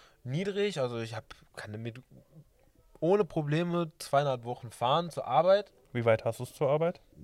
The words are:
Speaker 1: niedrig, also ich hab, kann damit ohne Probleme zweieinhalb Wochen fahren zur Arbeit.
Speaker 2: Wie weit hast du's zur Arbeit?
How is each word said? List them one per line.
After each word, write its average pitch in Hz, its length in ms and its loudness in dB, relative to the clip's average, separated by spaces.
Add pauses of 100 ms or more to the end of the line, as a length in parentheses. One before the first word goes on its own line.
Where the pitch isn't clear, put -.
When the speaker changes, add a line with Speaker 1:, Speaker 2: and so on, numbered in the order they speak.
(240)
Speaker 1:
niedrig, 190 560 -4
also 120 200 -2
ich 113 160 -8
hab, 110 80 -10 (320)
kann - 160 -12
damit 113 300 -10 (960)
ohne 196 240 4
Probleme 165 680 0 (100)
zweieinhalb 139 440 0
Wochen 120 280 -10
fahren 156 380 0
zur - 160 -8
Arbeit. 180 460 4 (220)
Speaker 2:
Wie 120 100 -2
weit 113 220 4
hast 117 160 -2
du's 127 120 -10
zur 139 160 0
Arbeit? 160 300 0 (240)